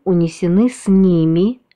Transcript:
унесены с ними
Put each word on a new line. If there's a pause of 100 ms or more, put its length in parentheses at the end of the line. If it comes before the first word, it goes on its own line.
унесены
с
ними (160)